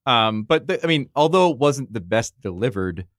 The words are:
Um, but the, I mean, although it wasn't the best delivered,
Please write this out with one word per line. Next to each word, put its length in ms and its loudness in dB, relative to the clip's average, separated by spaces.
Um, 380 2
but 240 0
the, 160 -2
I 40 0
mean, 280 0
although 340 4
it 80 -2
wasn't 340 0
the 100 -6
best 380 -4
delivered, 680 -4